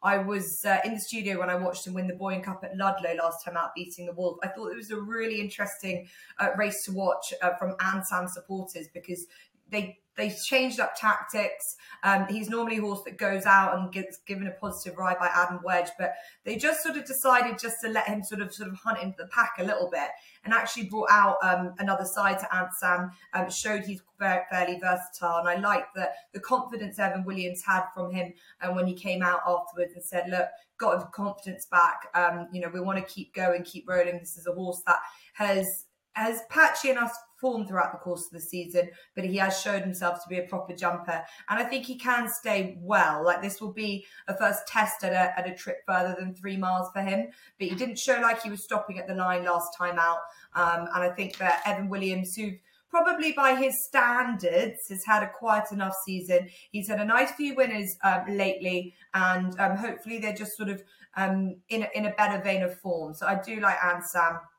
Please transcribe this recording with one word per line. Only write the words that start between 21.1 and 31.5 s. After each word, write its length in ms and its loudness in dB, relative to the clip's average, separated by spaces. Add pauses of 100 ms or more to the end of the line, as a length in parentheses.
out, 320 8
um, 380 2
another 260 0
side 320 2
to 100 -6
Ansan, 640 0 (240)
um, 160 0
showed 360 -2
he's 180 -10 (160)
fa-, 320 2
fairly 280 0
versatile. 580 0
And 120 2
I 60 2
like 300 2 (100)
that 180 -2 (200)
the 60 -8
confidence 600 -4
Evan 240 0
Williams 420 -6
had 200 2 (100)
from 160 -4
him, 220 -4 (280)
and 140 -2
when 100 2
he 80 0
came 300 -2
out 240 4
afterwards 480 -2
and 80 -14
said, 260 -2
Look, 200 0 (280)
got 220 2
the 80 -10
confidence 580 -6